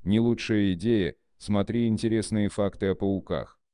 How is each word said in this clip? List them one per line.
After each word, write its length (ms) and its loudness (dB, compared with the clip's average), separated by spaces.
не 160 4
лучшая 520 2
идея. 420 0
Смотри 480 0
интересные 600 0
факты 380 -2
о 80 0
пауках. 680 -4